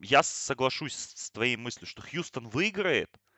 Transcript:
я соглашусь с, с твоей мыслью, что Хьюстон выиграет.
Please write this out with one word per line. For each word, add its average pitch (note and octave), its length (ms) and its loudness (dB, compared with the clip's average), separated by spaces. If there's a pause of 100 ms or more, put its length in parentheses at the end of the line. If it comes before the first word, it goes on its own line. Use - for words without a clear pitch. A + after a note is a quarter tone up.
я A#2 220 8
соглашусь C3 720 -2
с, - 300 -12
с - 60 -12
твоей A#2+ 240 0
мыслью, A#2 320 -8
что - 140 -16
Хьюстон C3+ 460 -8
выиграет. E3+ 640 0 (280)